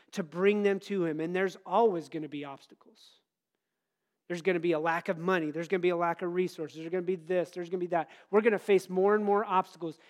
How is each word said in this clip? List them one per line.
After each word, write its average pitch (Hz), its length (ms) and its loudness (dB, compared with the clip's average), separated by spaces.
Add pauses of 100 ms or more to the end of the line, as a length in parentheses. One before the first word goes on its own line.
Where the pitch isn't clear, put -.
(140)
to 196 100 -4
bring 196 400 2
them 196 180 2
to 196 240 -4
him. 156 140 -4
And 170 160 -4
there's 185 280 -2
always 180 460 0
gonna 156 180 -10
be 143 160 -10
obstacles. - 760 -20 (1080)
There's 175 160 -8
gonna 180 160 2
be 170 140 2
a 156 60 0
lack 165 300 -2
of 180 80 -2
money. 170 320 0
There's 160 180 -6
gonna 185 120 0
be 175 100 2
a 175 80 0
lack 170 240 -2
of 175 140 -4
resources. 165 420 -4
There's 160 140 -10
gonna 185 100 -2
be 180 140 -2
this. 175 340 -2
There's 175 180 -10
gonna 180 120 -6
be 175 80 -4
that. 165 240 -2 (180)
We're 214 120 4
gonna 214 180 4
face 190 280 4
more 190 280 4
and 214 100 2
more 202 180 4
obstacles. 175 540 -2 (120)